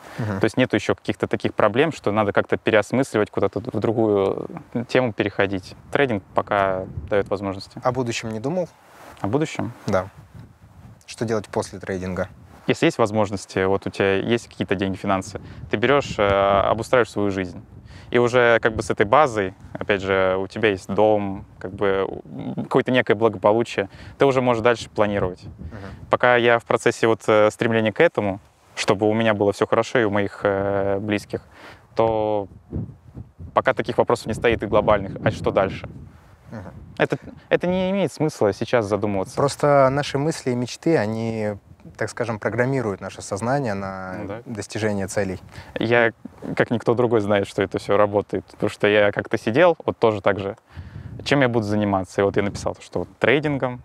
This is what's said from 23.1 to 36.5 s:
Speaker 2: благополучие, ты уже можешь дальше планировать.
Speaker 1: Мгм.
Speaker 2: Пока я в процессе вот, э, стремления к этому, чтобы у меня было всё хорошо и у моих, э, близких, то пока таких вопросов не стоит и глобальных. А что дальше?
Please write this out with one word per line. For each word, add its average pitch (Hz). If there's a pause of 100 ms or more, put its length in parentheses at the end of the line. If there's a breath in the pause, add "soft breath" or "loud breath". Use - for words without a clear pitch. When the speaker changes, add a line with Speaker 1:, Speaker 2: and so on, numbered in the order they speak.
Speaker 2:
благополучие, 107 (300 loud breath)
ты 143
уже 131
можешь 120
дальше 120
планировать. 101
Speaker 1:
Мгм. -
Speaker 2:
Пока 123
я 120
в -
процессе 117
вот, 113
э, 107
стремления 113
к -
этому, 104 (360)
чтобы 107
у 107
меня 110
было 101
всё -
хорошо 113
и 117
у 107
моих, 101
э, 98
близких, 104 (540 loud breath)
то 107 (1040)
пока 127
таких -
вопросов 117
не 110
стоит 117
и 107
глобальных. 104 (100)
А 110
что -
дальше? 98 (640 soft breath)